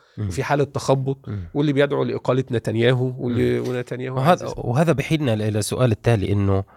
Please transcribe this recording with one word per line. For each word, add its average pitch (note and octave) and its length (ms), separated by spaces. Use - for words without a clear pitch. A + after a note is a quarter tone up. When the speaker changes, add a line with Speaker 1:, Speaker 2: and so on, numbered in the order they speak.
Speaker 1:
مم. G#2 100
Speaker 2:
وفي F2+ 140
حالة C#3+ 220
تخبط، C3+ 640
Speaker 1:
مم. F#2+ 260
Speaker 2:
واللي D3 180
بيدعو C#3 320
لإقالة B2+ 460
نتنياهو، B2 680
واللي، B2 420
Speaker 1:
مم. B2 80
Speaker 2:
ونتنياهو B2+ 480
Speaker 1:
وهذا، D3+ 280
Speaker 2:
عايز - 120
Speaker 1:
وهذا D#3 360
بيحيلنا C#3 400
إلى، G#2+ 160
إلى G#2+ 140
سؤال A2 300
التالي، G#2 400
إنه G2 320